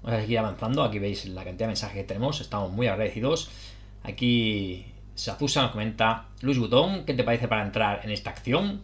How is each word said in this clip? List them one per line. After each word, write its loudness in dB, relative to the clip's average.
Vamos 0
a 2
seguir 2
avanzando, 0
aquí 0
veis -2
la -8
cantidad -2
de -2
mensajes -4
que -4
tenemos, -2
estamos -4
muy 0
agradecidos. 0
Aquí 2
Safusa 0
nos 4
comenta: 2
"Luis 2
Butón, 4
¿qué 0
te 2
parece 2
para 2
entrar 2
en -6
esta -4
acción?". 0